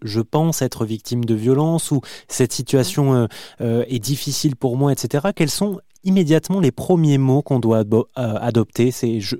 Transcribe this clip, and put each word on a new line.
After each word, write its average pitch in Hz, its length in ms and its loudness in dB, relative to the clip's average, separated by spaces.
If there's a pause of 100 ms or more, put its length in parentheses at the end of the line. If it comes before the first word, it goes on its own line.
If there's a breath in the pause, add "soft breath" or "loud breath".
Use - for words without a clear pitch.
je 110 180 -4
pense 156 440 0
être 120 200 -4
victime 113 400 -4
de 113 120 0
violence » 139 580 0
ou « 135 80 0 (260 loud breath)
Cette - 240 -2
situation, 139 640 0
euh, 120 140 2 (340 loud breath)
euh, 120 260 0
est 131 120 -4
difficile 139 560 -4
pour 123 220 -2
moi », 139 160 2
et - 40 0
cetera, 147 340 -2
quels 156 180 -2
sont 196 300 -2 (240)
immédiatement 185 560 2
les 147 120 4
premiers 156 480 2
mots 135 240 2
qu'on 131 160 0
doit 113 200 4
abo-, 110 280 2 (100)
euh, 120 240 -4
adopter ? 117 480 0
C'est « 117 320 -2
je, 98 180 -6